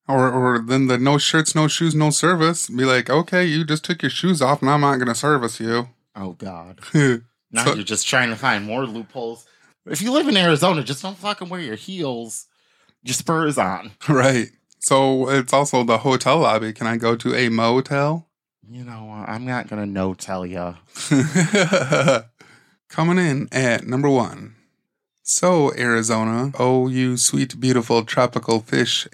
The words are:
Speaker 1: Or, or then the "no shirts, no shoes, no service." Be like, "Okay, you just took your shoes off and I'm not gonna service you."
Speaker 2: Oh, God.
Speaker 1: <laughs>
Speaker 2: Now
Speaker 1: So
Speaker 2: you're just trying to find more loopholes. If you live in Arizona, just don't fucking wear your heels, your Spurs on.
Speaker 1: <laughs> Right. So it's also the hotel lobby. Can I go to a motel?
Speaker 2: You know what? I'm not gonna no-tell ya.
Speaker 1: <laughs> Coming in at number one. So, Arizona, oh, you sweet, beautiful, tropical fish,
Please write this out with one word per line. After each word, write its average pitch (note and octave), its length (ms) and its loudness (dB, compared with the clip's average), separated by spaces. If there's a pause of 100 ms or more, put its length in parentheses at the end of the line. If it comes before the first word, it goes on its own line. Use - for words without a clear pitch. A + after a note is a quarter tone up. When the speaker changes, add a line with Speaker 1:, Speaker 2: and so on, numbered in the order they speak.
Speaker 1:
Or, C3 220 4
or B2+ 280 2
then C3 300 2
the B2 100 2
"no C#3 200 2
shirts, D#3 360 0
no D#3 140 4
shoes, D#3+ 260 0
no D3+ 160 2
service." E3 580 0
Be B2+ 160 -2
like, B2+ 240 2
"Okay, E3+ 380 2
you D#3+ 180 0
just D3+ 200 -2
took F3 180 -6
your C#3 80 -2
shoes E3+ 320 0
off C3+ 180 2
and C3+ 100 2
I'm D3 100 4
not C#3 180 2
gonna B2 160 -2
service B2+ 460 -2
you." A#2 280 -2 (260)
Speaker 2:
Oh, G2 180 -10
God. F2+ 480 -16 (120)
Speaker 1:
<laughs> C3 300 2 (300)
Speaker 2:
Now A#2 120 -2
Speaker 1:
So C3+ 100 2
Speaker 2:
you're G#2+ 100 -6
just G#2 240 -4
trying B2+ 220 2
to A2 60 -6
find G#2+ 300 -2
more A#2+ 200 -6
loopholes. A#2 600 -12 (420)
If E3 140 -6
you A#3 80 -2
live D4 160 2
in G#3+ 100 2
Arizona, E3+ 460 4
just C3+ 180 -8
don't F#3+ 160 -10
fucking G3 320 -8
wear F3+ 120 -10
your A2+ 160 -8
heels, C3 720 -10 (580)
your B2+ 100 -6
Spurs D#3+ 420 -2
on. G2 440 -2
Speaker 1:
<laughs> - 80 -4
Right. C3 400 4 (320)
So C3+ 500 2
it's C3+ 220 2
also C3+ 320 2
the A2+ 140 4
hotel C3 400 2
lobby. A2 340 2
Can A2+ 160 -6
I A2+ 80 0
go A#2 180 0
to A#2+ 220 -2
a B2 140 0
motel? C3 760 0 (420)
Speaker 2:
You B2 140 -16
know A2+ 220 -16
what? G#2+ 240 -12
I'm A#2 180 -10
not B2 220 -6
gonna G#2 180 -8
no-tell F#2+ 580 -6
ya. F2 300 -8 (340)
Speaker 1:
<laughs> D3+ 1120 2 (680)
Coming E3+ 300 0
in D3 340 -2
at B2 340 0
number C3+ 220 0
one. A#2+ 460 -2 (680)
So, F3 540 2
Arizona, A#2 840 0
oh, B2+ 300 2
you B2+ 280 0
sweet, C3+ 420 -2
beautiful, A#2+ 460 2
tropical A#2 560 0
fish, - 540 -2